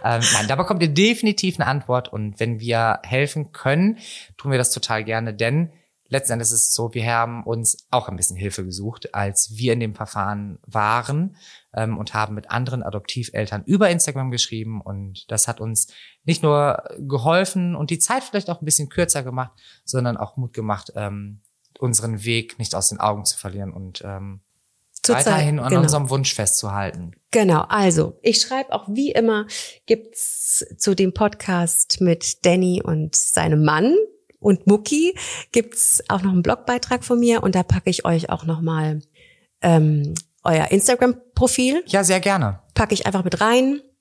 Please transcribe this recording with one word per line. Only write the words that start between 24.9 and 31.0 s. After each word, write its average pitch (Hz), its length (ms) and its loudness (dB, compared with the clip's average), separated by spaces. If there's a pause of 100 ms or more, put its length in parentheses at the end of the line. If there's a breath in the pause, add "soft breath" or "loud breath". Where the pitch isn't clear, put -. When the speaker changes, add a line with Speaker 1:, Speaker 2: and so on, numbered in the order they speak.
Speaker 2:
Zur - 140 2
Zeit, 135 120 2
Speaker 1:
weiterhin 151 320 2
an 123 100 -4
Speaker 2:
genau. 175 120 4
Speaker 1:
unserem 143 280 2
Wunsch 135 240 0
festzuhalten. 98 840 -4 (160)
Speaker 2:
Genau, 190 300 4
also 170 600 0
ich - 200 2
schreibe 262 320 -4
auch - 160 -6
wie 269 220 -2
immer, 220 340 2 (400 loud breath)
gibt's - 800 -2 (120)
zu 196 180 2
dem 185 180 2